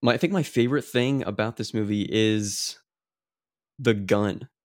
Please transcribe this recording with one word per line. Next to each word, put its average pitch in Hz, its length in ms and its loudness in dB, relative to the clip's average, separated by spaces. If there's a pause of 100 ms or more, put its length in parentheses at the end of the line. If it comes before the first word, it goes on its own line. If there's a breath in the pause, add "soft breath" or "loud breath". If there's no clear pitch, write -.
my, 120 120 4
I - 20 -2
think 180 160 0
my 180 100 0
favorite 123 420 0
thing 127 400 0
about 107 320 -4
this - 180 -8
movie 104 360 0
is 107 680 0 (1000)
the 120 160 2
gun 101 540 0 (160)